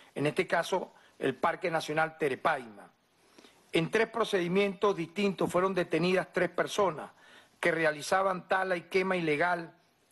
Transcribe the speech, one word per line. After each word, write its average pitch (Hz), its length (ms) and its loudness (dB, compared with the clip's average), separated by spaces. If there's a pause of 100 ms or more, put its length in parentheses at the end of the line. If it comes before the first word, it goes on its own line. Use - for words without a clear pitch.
(140)
en 139 140 -2
este 165 180 0
caso 175 480 -2 (240)
el 135 160 0
Parque 170 380 -2
Nacional 156 460 -2
Terepaima. 127 720 -4 (840)
En 165 180 0
tres 220 180 2
procedimientos 196 880 0
distintos - 540 -2
fueron 190 240 0
detenidas 175 600 0
tres 175 160 0
personas 156 600 -2 (500)
que 175 120 2
realizaban 165 800 0
tala 190 260 0
y 175 60 -4
quema 190 340 0
ilegal 170 580 0 (380)